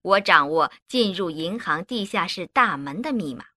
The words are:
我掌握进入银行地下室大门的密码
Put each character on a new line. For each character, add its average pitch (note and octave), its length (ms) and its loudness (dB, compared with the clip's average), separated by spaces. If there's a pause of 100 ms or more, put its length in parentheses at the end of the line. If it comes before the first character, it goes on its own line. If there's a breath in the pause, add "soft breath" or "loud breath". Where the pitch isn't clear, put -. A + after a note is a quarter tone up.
我 G3 180 4
掌 D#3 300 6
握 D#3 220 2 (160 loud breath)
进 A3 260 0
入 F3 160 -4
银 E3 320 -6
行 D#3+ 240 -4
地 A3+ 180 -6
下 G3 220 -2
室 F3+ 220 -8
大 G#3+ 280 2
门 C#3 280 -8
的 D4+ 100 -4
密 D#3 220 -4
码 - 100 -16 (120)